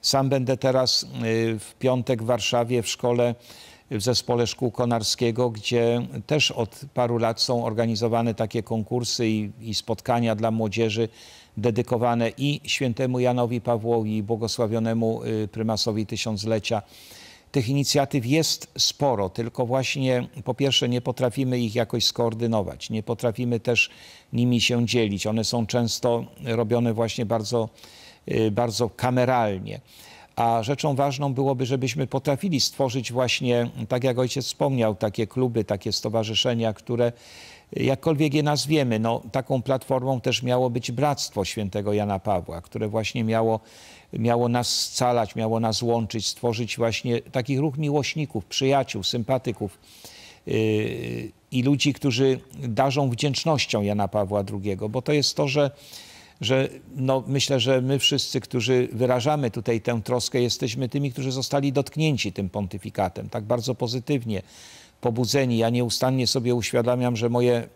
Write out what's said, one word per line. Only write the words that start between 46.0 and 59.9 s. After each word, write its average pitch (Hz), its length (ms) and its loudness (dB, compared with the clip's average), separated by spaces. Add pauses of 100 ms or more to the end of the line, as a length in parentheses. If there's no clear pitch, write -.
stworzyć 117 500 -4
właśnie 117 440 0
taki 131 380 -4
ruch 143 200 -2
miłośników, 143 680 -2
przyjaciół, 135 580 0
sympatyków, 120 760 -2 (680)
yy, 113 840 0 (180)
i 127 120 0
ludzi, 143 300 4
którzy 131 480 2 (180)
darzą 135 520 0
wdzięcznością 127 720 0
Jana 101 260 0
Pawła 101 340 0
drugiego, 101 460 -4
bo 123 140 -4
to 147 100 0
jest 143 240 2
to, 147 120 2
że, 139 220 2 (720)
że, 131 280 2 (280)
no, 131 300 2
myślę, 135 340 2
że 127 220 2
my 135 160 0
wszyscy, - 420 0
którzy 123 520 2
wyrażamy 127 580 2
tutaj 113 300 -2
tę 120 240 0